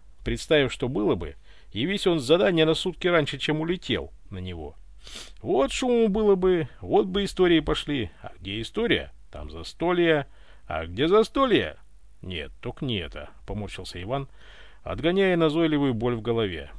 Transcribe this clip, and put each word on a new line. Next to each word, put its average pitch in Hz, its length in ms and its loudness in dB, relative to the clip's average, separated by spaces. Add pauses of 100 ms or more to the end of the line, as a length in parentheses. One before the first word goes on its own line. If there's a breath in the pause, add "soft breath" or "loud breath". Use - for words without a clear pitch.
(240)
представив, 135 480 2
что 127 180 -4
было 175 240 2
бы, 82 220 -8 (360 soft breath)
явись 170 340 -2
он 170 140 2
с 123 40 -4
задания 165 420 4
на 160 80 4
сутки - 320 -4
раньше, 156 320 2
чем 151 220 -2
улетел 160 520 -4 (160)
на 95 100 -10
него. 85 380 -10 (640 loud breath)
Вот 247 320 2
шуму 240 360 2
было 202 260 4
бы, 180 340 2 (140)
вот 165 240 2
бы 196 180 -2
истории 175 360 4
пошли. 147 500 -2 (120)
А - 160 -12
где 98 220 -8
история, 135 520 -2 (180)
там 73 200 -12
застолье. 160 760 0 (400 soft breath)
А 80 180 -6
где 95 240 -2
застолье? 208 680 2 (440)
"Нет, 82 400 -10
только 123 240 -8
не 120 120 -4
это", — 76 340 -8 (160)
поморщился 95 560 -10
Иван, 135 260 -6 (540 loud breath)
отгоняя 175 540 2
назойливую 151 580 4
боль 120 200 0
в 113 80 -6
голове. 104 560 -2